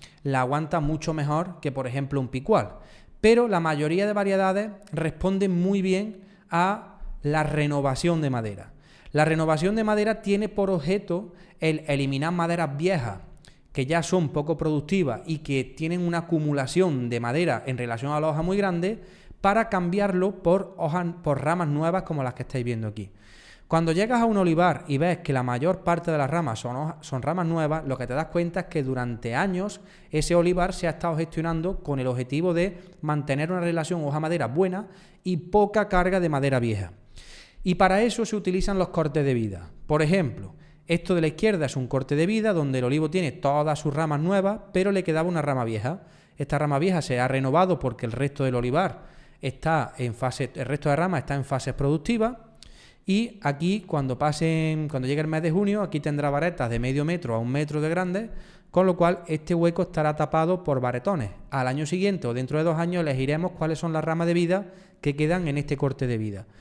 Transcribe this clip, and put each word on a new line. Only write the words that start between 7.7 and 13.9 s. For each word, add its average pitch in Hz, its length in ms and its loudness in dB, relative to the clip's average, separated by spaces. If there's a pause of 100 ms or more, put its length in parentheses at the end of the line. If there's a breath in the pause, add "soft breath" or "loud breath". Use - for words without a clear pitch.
de 147 100 0
madera. 110 440 -4 (380 loud breath)
La 151 120 4
renovación 160 520 2
de 220 100 2
madera 214 360 2
tiene 202 280 0
por 196 200 0
objeto 185 640 -2 (280 loud breath)
el 156 260 0
eliminar 139 460 0
maderas 170 420 0
viejas 143 440 0 (520 soft breath)
que 135 140 -2
ya 160 180 0